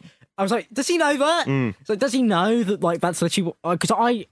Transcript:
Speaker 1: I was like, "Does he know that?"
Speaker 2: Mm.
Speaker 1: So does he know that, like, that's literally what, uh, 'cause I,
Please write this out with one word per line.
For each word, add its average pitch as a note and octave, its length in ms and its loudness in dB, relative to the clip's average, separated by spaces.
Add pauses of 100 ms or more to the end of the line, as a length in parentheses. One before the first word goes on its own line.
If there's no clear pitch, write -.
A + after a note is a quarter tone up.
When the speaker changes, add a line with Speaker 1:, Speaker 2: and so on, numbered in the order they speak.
(360)
Speaker 1:
I F#3+ 60 -4
was G3 100 0
like, A3+ 180 -4
"Does B3+ 180 -4
he F4 100 2
know D4 180 2
that?" D#4 300 0
Speaker 2:
Mm. C3 280 0 (100)
Speaker 1:
So G#3+ 120 -2
does A#3 160 0
he C4 100 2
know G#3+ 400 2
that, F#3 200 -2
like, E3+ 180 0
that's F3 220 0
literally E3+ 240 0
what, E3 180 -6
uh, E3+ 140 0
'cause - 120 -2
I, A3+ 420 0